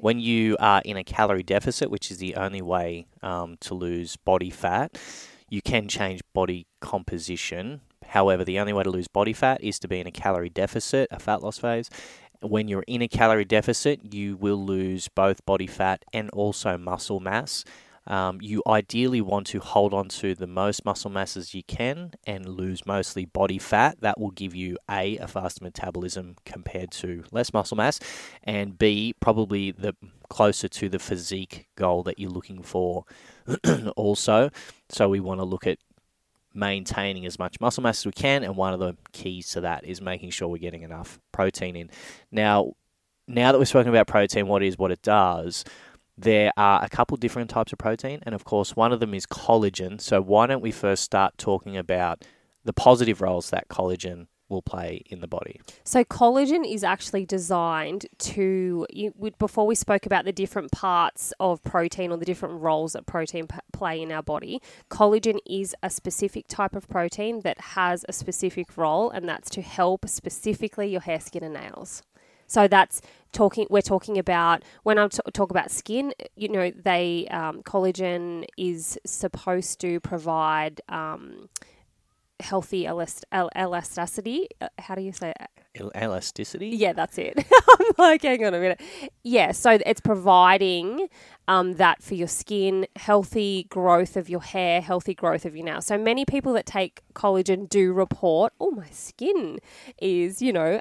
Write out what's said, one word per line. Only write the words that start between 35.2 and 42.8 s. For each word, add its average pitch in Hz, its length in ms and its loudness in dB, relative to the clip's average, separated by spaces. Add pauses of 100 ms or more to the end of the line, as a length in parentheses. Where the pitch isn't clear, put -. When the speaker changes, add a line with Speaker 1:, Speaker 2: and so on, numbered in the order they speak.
Speaker 1:
wanna 95 240 -6
look 92 200 -6
at 90 140 0 (760)
maintaining 98 720 -4
as 87 140 -10
much 90 240 -8
muscle 123 200 0
mass 117 180 0
as - 40 -6
we 101 80 -6
can, 139 320 0
and 98 100 -6
one 95 200 -2
of 90 40 -4
the 90 160 -4 (180)
keys 90 360 -12
to 87 140 -6
that 85 220 -4
is 87 180 -12
making 90 260 -8
sure 87 200 -6
we're 85 100 -6
getting 85 240 -10
enough 80 360 -16 (140)
protein 95 420 -2
in. 85 140 -14 (420)
Now, 104 440 2 (520)